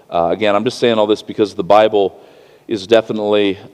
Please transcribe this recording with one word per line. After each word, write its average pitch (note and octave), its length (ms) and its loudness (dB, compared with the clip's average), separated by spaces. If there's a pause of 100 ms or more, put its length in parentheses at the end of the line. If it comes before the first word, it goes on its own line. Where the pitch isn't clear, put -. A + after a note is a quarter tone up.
(100)
uh, E2+ 220 -2
again, G2+ 240 0
I'm G#2+ 80 -2
just B2 160 -6
saying A#2 180 2
all G#2+ 80 2
this G#2+ 160 -2
because G#2 320 -4
the G2+ 80 -6
Bible G#2 580 2 (460)
is F#2+ 200 -6
definitely, G#2 720 0 (160)